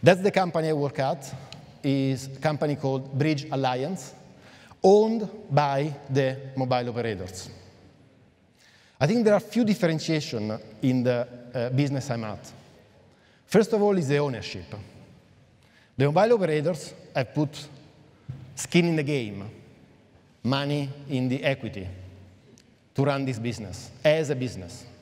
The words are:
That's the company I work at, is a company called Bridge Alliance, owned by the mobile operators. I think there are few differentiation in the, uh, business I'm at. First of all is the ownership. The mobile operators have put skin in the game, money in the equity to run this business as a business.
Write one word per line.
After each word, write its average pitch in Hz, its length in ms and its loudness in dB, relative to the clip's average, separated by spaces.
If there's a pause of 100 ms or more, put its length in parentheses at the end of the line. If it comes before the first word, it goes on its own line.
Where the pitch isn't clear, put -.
That's 180 200 8
the 196 100 2
company 165 380 0
I 156 40 2
work 143 260 -2
at, 135 320 -2 (520)
is 135 440 0
a 135 120 -14
company 151 380 0
called 135 420 -4
Bridge 151 320 2
Alliance, 135 640 -4 (680)
owned 214 480 6 (220)
by 143 420 2 (160)
the 131 280 0 (180)
mobile 127 340 0
operators. 107 600 -6 (1500)
I 131 80 4
think 226 160 4
there 214 100 6
are 202 60 4
few - 240 0
differentiation 151 920 0 (240)
in 127 220 2
the, 123 240 2 (260)
uh, 123 160 -2
business 135 400 0
I'm 117 140 -4
at. 104 280 -12 (920)
First 214 280 4
of 208 80 2
all 202 160 4
is 151 100 0
the 143 100 2
ownership. 113 480 -4 (1300)
The 135 80 4
mobile 185 280 6
operators 160 600 0 (220)
have 131 180 -2
put 147 340 -2 (880)
skin - 300 2
in 170 100 2
the 156 80 0
game, 110 460 -4 (920)
money 143 460 0 (200)
in 127 180 0
the 131 160 -2
equity 110 440 -4 (1080)
to 139 80 2
run 139 220 0
this 120 140 -4
business 110 520 -8 (120)
as 156 260 4
a 147 60 0
business. 104 500 -8 (160)